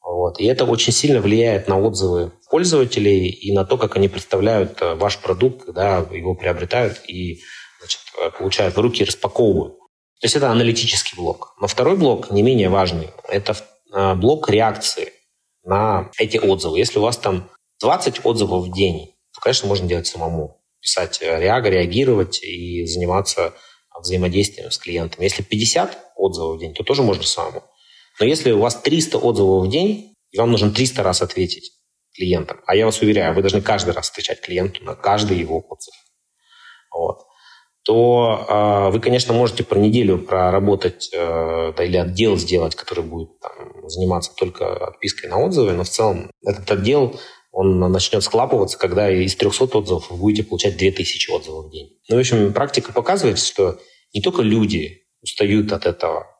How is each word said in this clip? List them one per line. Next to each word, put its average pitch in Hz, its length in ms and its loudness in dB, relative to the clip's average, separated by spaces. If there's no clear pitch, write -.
Вот. 87 380 -4
И 101 60 2
это 127 180 2
очень 117 300 0
сильно 139 260 2
влияет 107 480 2
на 95 100 2
отзывы 95 540 0
пользователей 120 800 2
и 98 240 -6
на 98 140 2
то, 131 100 2
как 113 200 -2
они 98 120 4
представляют, 95 720 0
э, 85 140 0
ваш 101 240 -2
продукт, 113 480 -2
когда 92 320 0
его 90 240 -4
приобретают 87 720 -2
и, 87 360 -10
значит, - 220 -10
э, 85 120 -2
получают 95 460 -2
в 101 40 2
руки 120 220 2
и 98 40 2
распаковывают. - 680 0
То - 500 -16
есть 117 120 0
это 139 140 2
аналитический 117 680 0
блок. - 440 -6
Но 98 60 -2
второй 156 320 2
блок, 131 320 2
не 101 120 4
менее 113 280 4
важный, 90 400 0
это, 101 260 -2
э, 98 200 2
блок 110 340 2
реакции 107 640 0
на 98 540 0
эти 110 200 0
отзывы. 87 400 0
Если 107 200 0
у 104 40 2
вас 120 160 0
там 92 320 -4
двадцать 131 460 0
отзывов 95 400 0
в 90 80 -8
день, 90 420 -2
то, - 80 -20
конечно, 101 260 0
можно 95 180 0
делать 85 200 -2
самому. 82 560 -6
Писать, - 400 -4
э, 82 200 -2
реаг-, 107 280 2
реагировать 95 760 2
и 87 440 -8
заниматься 87 680 -2
взаимодействием 90 680 -2
с - 80 -4
клиентом. 85 440 -8
Если 98 200 -2
пятьдесят 110 560 -2
отзывов 85 400 -2
в - 20 -16
день, 82 140 -10
то - 120 -10
тоже 139 180 0
можно 95 200 0
самому. - 420 -6
Но 107 80 2
если 131 240 2
у 107 100 4
вас 117 140 2
триста - 420 0
отзывов 98 500 2
в 95 40 -2
день, 196 440 -2
и - 80 -4
вам 117 140 2
нужно 104 180 4
триста 117 320 -2
раз 92 200 0
ответить - 500 -4
клиентам, 90 520 -2
а 92 100 2
я 110 80 4
вас 110 160 0
уверяю, 101 340 2
вы 92 60 2
должны 98 220 2
каждый 92 320 0
раз - 160 -6
отвечать - 320 -8
клиенту 92 420 -4
на - 100 -10
каждый 101 440 0
его 80 200 -4
отзыв, - 360 -12
вот, 85 280 -4
то, 117 640 4
а, 104 420 4
вы, 107 100 0
конечно, 123 320 0
можете 117 320 2
про 95 140 0
неделю 107 400 4
проработать, 92 960 0
э, 82 600 -2
да, 90 100 -2
или 90 120 -2
отдел 92 400 2
сделать, 85 380 -2
который - 300 -8
будет, 80 360 -12
там, - 480 -18
заниматься 90 480 -2
только 90 520 -4
отпиской - 420 -10
на 95 80 0
отзывы, 143 340 2
но 90 120 -2
в - 40 -6
целом 101 420 -2
этот - 260 -4
отдел, 117 480 2
он 95 260 2
начнет 92 440 2
схлапываться, 113 560 0
когда 95 320 2
из 92 240 2
трехсот 127 400 0
отзывов 92 360 -2
вы 87 80 -10
будете 107 280 2
получать 90 300 -2
две 92 160 2
тысячи - 380 -6
отзывов 80 360 -6
в 78 40 -20
день. - 280 -18
Ну, 113 80 2
в 123 40 6
общем, 113 320 2
практика - 400 -2
показывает, 170 460 2
что - 400 0
не 104 80 -2
только - 220 0
люди 107 600 0
устают 104 500 0
от - 140 -4
этого 80 400 -2